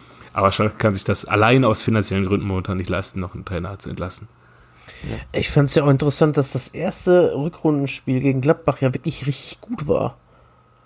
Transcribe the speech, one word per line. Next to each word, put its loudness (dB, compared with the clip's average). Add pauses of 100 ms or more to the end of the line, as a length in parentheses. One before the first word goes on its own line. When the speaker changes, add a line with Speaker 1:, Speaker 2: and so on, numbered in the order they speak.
(320)
Speaker 1:
Aber 2
Schalke 0
kann 2
sich -6
das -2
allein 4
aus 2
finanziellen 0
Gründen 0
momentan -2
nicht -6
leisten, -4
noch -8
einen -12
Trainer -8
zu -12
entlassen. -10 (1040)
Speaker 2:
Ich -2
fand's 4
ja 4
auch 4
interessant, 4
dass 2
das -2
erste 2
Rückrundenspiel -2
gegen 0
Gladbach 0
ja 0
wirklich -6
richtig -8
gut -8
war. 0 (720)